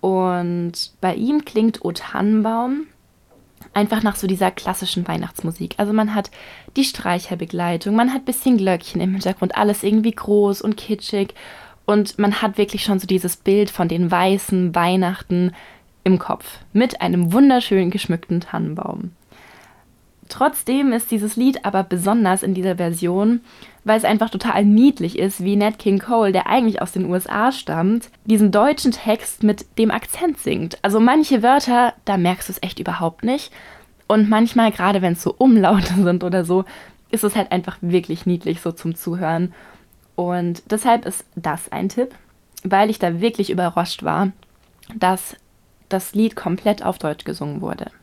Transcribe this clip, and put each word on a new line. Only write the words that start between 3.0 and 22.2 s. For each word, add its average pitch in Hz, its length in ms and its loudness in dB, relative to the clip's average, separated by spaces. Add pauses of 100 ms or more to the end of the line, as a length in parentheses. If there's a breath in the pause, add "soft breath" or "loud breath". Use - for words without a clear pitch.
einfach 208 280 0
nach 214 140 0
so - 120 -4
dieser 185 240 0
klassischen 185 560 -6
Weihnachtsmusik. 165 720 -6
Also 202 160 -2
man 214 220 0
hat 202 160 -4 (460 loud breath)
die 269 80 2
Streicherbegleitung, 175 1080 -4
man 247 180 2
hat 262 120 -6
bisschen 254 320 2
Glöckchen 185 440 0
im 190 100 0
Hintergrund, 190 460 -2
alles 208 260 2
irgendwie 214 280 2
groß 202 500 0
und 208 160 -2
kitschig. 208 560 -6 (520 loud breath)
Und 208 320 0
man 202 240 0
hat 202 160 -2
wirklich 208 260 -2
schon 196 160 0
so 185 80 -10
dieses 180 280 0
Bild 196 340 2
von 175 200 -2
den 170 200 0
weißen 180 640 2
Weihnachten 180 760 0 (540 loud breath)
im 185 120 6
Kopf - 280 -4 (260)
mit 240 300 0
einem 175 320 0
wunderschön 233 580 4
geschmückten 175 480 -2
Tannenbaum. 165 720 -8 (1160 soft breath)
Trotzdem 269 640 0
ist 220 160 -2
dieses 208 260 -2
Lied 262 300 0
aber 190 180 0
besonders 190 600 0